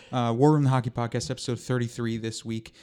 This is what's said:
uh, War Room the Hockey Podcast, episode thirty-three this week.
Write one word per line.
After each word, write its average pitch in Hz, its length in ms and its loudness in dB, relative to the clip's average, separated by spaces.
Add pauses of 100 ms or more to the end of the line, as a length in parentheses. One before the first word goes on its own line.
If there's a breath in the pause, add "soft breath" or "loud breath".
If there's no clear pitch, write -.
(120)
uh, 120 240 0
War 143 180 6
Room 147 100 4
the 131 60 4
Hockey 127 200 2
Podcast, 117 400 -4
episode 127 300 -4
thirty-three 117 580 -2
this 110 260 -8
week. 113 400 -8